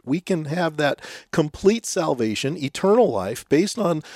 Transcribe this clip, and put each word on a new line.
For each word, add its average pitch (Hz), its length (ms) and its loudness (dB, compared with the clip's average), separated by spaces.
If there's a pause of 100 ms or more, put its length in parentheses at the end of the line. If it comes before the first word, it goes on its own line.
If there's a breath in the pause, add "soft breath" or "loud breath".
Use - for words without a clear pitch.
We 147 160 -2
can 160 240 -2
have 160 320 -2
that 147 240 0 (300 loud breath)
complete 196 560 2
salvation, 135 680 -2
eternal 196 540 2
life, 101 400 -4
based 185 300 2
on 170 240 0 (120)